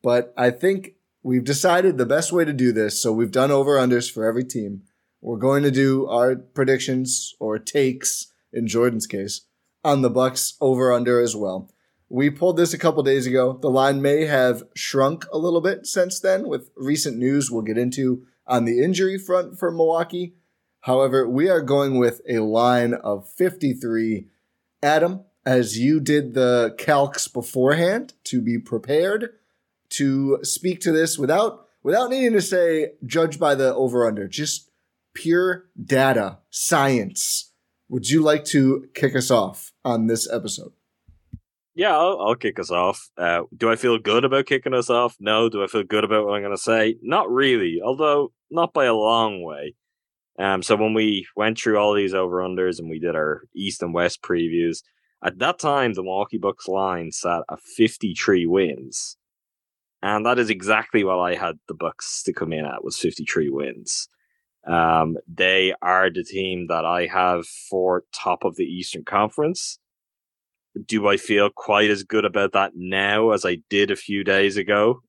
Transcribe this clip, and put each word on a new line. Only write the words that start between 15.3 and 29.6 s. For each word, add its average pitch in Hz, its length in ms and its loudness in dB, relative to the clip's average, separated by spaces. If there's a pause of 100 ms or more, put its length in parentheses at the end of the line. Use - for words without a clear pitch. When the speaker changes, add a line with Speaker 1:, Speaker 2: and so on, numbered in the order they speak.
Speaker 1:
a 151 60 -4
little 170 240 0
bit 190 240 -2
since 180 340 -2
then 196 280 0
with 143 280 -8
recent 139 420 -2
news 135 320 0
we'll 117 120 -4
get 110 160 -4
into 127 480 -2 (200)
on 120 200 0
the 120 180 2
injury 190 340 0
front 180 400 -2
for 170 140 -2
Milwaukee. 165 640 -2 (480)
However, 131 460 2
we 143 220 2
are 170 120 2
going 139 360 0
with 120 320 2
a 120 80 0
line 120 560 2
of 101 340 -6
fifty-three. 123 1000 -2 (560)
Adam, 160 380 2 (220)
as 117 360 2
you 151 200 2
did 139 360 0
the 123 420 2
calcs 143 560 0
beforehand 156 800 0 (120)
to 127 140 -2
be 117 200 -2
prepared 175 720 -2 (600)